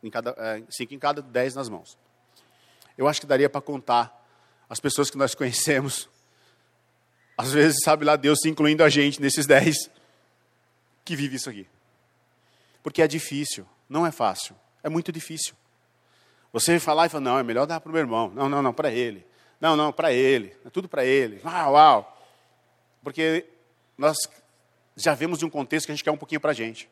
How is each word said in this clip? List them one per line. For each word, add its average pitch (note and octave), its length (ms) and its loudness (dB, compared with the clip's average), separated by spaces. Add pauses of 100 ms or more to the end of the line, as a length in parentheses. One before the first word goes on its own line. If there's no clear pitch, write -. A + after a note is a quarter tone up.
Em A2 80 -14
cada, A#2+ 280 -6
é, A2 320 -8
cinco B2 240 -12
em C#3 60 -18
cada, D3 220 -2
dez B2+ 320 -4
nas C3 160 -10
mãos. F2+ 280 -16 (1000)
Eu C3 100 2
acho D3 140 0
que D3+ 60 -18
daria C#3 220 2
pra C#3 120 -6
contar A#2+ 560 -2 (520)
as - 100 -10
pessoas C#3 300 -2
que - 80 -12
nós C3+ 160 0
conhecemos. C#3 760 -2 (1300)
Às B2+ 140 -4
vezes, D3 320 4
sabe D3+ 200 2
lá D3+ 120 4
Deus C#3+ 260 2
se D#3 80 0
incluindo D#3 340 4
a D#3 60 8
gente C#3+ 320 2
nesses C#3 240 0
dez D3 440 4 (1160)
que E3+ 100 -6
vive C#3 200 -4
isso B2+ 140 -8
aqui. G2+ 180 -16 (1160)
Porque D#3 180 0
é D#3 60 6
difícil, C#3+ 580 -6 (220)
não D#3+ 180 -2
é D#3+ 60 -2
fácil, G2+ 440 -4 (280)
é D#3 60 -4
muito E3 220 -4
difícil. D#3+ 420 -10 (960)
Você E3+ 280 2
falar D#3 260 2
e E3 40 -2
falar, D3+ 120 -6
"Não, C3 180 0
é C3 40 -2
melhor A#2+ 220 0
dar D#3+ 140 -8
pro D#3+ 120 -16
meu D#3+ 80 0
irmão. A2+ 340 -2
Não, C#3 160 -2
não, C#3+ 120 -2
não, C3 120 -2
pra C3+ 180 -2
ele. A2+ 340 -4 (340)
Não, D#3+ 160 2
não, D3+ 160 0
pra D#3 200 0
ele. B2 440 2 (100)
É C3+ 40 -18
tudo F#3 180 -8
pra C#3 180 -2
ele. B2+ 380 0
Uau, E3 300 -2
uau." D3 440 6 (880)
Porque D#3+ 420 -2 (520)
nós D3 200 2 (800)
já D#3 180 0
vemos E3 260 -4
de E3 60 -4
um D#3+ 40 -4
contexto D3 360 -4
que D3+ 60 -12
a D3 40 -8
gente - 80 -10
quer D3+ 80 -2
um D3+ 60 -2
pouquinho D3+ 240 -8
pra D3+ 120 0
gente. A2+ 380 -8